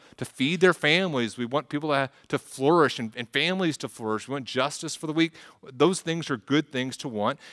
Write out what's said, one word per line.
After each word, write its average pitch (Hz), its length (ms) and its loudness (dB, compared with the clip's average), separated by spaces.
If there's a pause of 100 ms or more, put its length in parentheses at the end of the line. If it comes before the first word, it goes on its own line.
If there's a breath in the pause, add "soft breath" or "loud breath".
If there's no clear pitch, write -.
(160 soft breath)
to - 80 -10
feed 160 380 -2
their 185 120 6
families. 151 640 0
We 123 80 -4
want 135 220 -4
people 147 220 -4
to, 135 200 0 (200 soft breath)
to 143 100 -2
flourish 143 580 4
and, 113 200 -6
and 120 100 -8
families 170 520 0
to - 100 -8
flourish. 110 400 -6
We 131 40 -6
want 139 120 -8
justice 139 500 -4
for - 100 -12
the 156 60 -4
weak. 165 220 0 (360 loud breath)
Those 147 300 4
things 165 300 -6
are 135 80 -2
good 147 340 0
things 127 260 -4
to 143 120 -10
want. 110 300 -2 (140 loud breath)